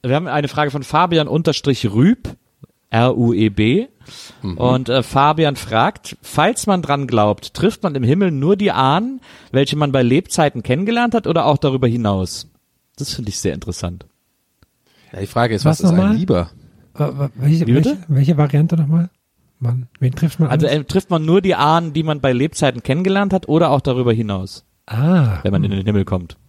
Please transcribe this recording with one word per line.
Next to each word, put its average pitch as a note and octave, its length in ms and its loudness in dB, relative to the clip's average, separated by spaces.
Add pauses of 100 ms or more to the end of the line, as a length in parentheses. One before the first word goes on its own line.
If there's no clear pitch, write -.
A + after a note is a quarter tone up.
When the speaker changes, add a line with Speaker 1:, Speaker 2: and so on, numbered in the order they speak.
Speaker 1:
wir B2+ 140 -2
haben E3+ 120 -4
eine C#3+ 200 -2
Frage D3 240 -2
von C#3 120 -8
Fabian D#3+ 440 0
unterstrich C#3+ 640 -2
Rüb, C#3+ 440 2 (540)
R A#2+ 280 2
U A#2 160 2
E G#2+ 160 2
B. A#2 380 0 (540)
Speaker 2:
Mhm. F#2 160 -6
Speaker 1:
Und, B2+ 320 0
äh, B2 140 0
Fabian D3 520 2
fragt, A2+ 680 -4
falls - 460 -2
man F#3 140 0
dran C#3 260 -4
glaubt, G#2 460 0
trifft - 300 -2
man D#3 120 -4
im C3 80 -2
Himmel E3+ 280 2
nur D3 240 0
die G3 160 0
Ahnen, F3+ 500 0 (300)
welche C#3 260 0
man C#3+ 140 0
bei C3 120 2
Lebzeiten C3+ 600 0
kennengelernt A3+ 520 0
hat A3 120 -2
oder E3 180 0
auch C#3+ 120 2
darüber C3 300 0
hinaus? G#2 600 -2 (500)
Das - 160 -10
finde G#2+ 160 -8
ich - 100 -8
sehr F2 140 -2
interessant. F2+ 520 -10 (1040)
Speaker 2:
Ja, F#2 100 -14
die G2+ 60 -6
Frage A#2 280 0
ist, A#2 100 -4
Speaker 3:
Was D#3 140 2
Speaker 2:
was F#3+ 60 -2
ist F3+ 60 6
einem F2+ 80 4
Speaker 3:
nochmal? G2 180 2
Speaker 2:
lieber? G#2 320 0 (440)
Speaker 3:
Wa-, C#3 240 -4
wa-, C#3 180 -2
welche, D3+ 320 2
Speaker 1:
Wie A#2 60 4
bitte? D#3+ 180 4
Speaker 3:
welche, F#3+ 180 -6
welche C#3+ 280 2
Variante D3 400 2
nochmal? E3 320 0 (500)
Mann, B2 280 -4 (120)
wen B2+ 140 0
trifft - 260 -2
man D3+ 100 2
Speaker 1:
Also, D#3+ 180 2
Speaker 3:
alles? D3 140 0
Speaker 1:
äh, - 20 -10
trifft - 260 -2
man D#3+ 160 0
nur F3 160 4
die F3+ 140 2
Ahnen, D#3 380 2
die D#3+ 100 0
man D3+ 180 -2
bei C3 120 2
Lebzeiten C#3 500 -2
kennengelernt F#3+ 500 0
hat F#3+ 140 -2
oder E3+ 240 2
auch C#3 100 2
darüber B2 320 0
hinaus? G2+ 520 -4 (200)
Speaker 3:
Ah. B2+ 580 2
Speaker 1:
Wenn G2 80 0
man G2 120 2
in G2+ 80 -2
Speaker 3:
Hm. G2 80 -2
Speaker 1:
den F#2 80 -6
Himmel G2+ 180 2
kommt. F2+ 320 -6 (120)